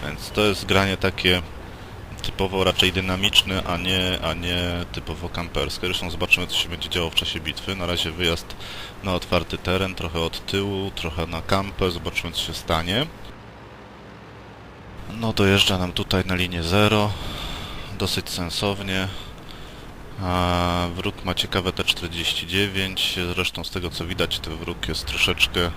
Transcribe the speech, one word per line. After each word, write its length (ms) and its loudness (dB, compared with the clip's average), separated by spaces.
Więc 240 -6
to 120 2
jest 240 4
granie 320 4
takie 440 4
typowo 420 2
raczej 300 6
dynamiczne, 680 2
a 140 0
nie, 460 2
a 100 0
nie 580 0
typowo 380 -6
kamperskie. 580 -2
Zresztą 220 -2
zobaczymy, 380 2
co 80 -4
się 140 0
będzie 200 -6
działo 200 0
w 60 -4
czasie 240 -2
bitwy. 360 -4
Na 100 -4
razie 260 0
wyjazd 440 0
na 100 0
otwarty 440 0
teren, 380 0
trochę 240 -4
od 260 -2
tyłu, 460 0
trochę 360 -4
na 140 -4
kampę. 500 0
Zobaczymy, 420 -4
co 80 -2
się 120 -4
stanie. 520 0
No, 240 -2
dojeżdża 440 6
nam 160 0
tutaj 320 4
na 100 2
linię 280 2
zero. 480 6
Dosyć 300 0
sensownie. 800 0
A, 720 4
wróg 300 -4
ma 80 2
ciekawe 400 2
T 100 -2
czterdzieści 640 0
dziewięć. 680 2
Zresztą, 280 0
z 60 -6
tego, 200 -2
co 160 -4
widać, 340 0
to 180 -6
wróg 300 -4
jest 180 -2
troszeczkę 720 2